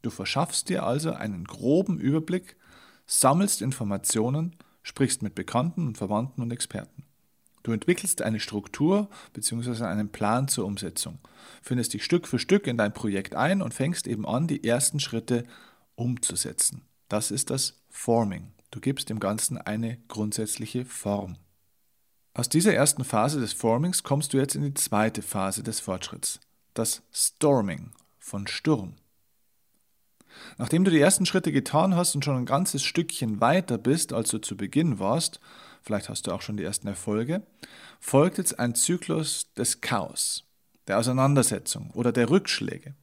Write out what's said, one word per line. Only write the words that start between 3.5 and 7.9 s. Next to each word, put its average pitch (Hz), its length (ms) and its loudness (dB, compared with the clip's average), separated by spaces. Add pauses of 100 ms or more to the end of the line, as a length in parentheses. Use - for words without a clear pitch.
Informationen, 120 960 -2 (260)
sprichst - 380 0
mit 107 140 -6
Bekannten 165 520 -2
und 110 120 -6
Verwandten 107 420 -2
und 117 100 -2
Experten. - 540 -8 (580)
Du 117 100 -2
entwickelst 170 500 0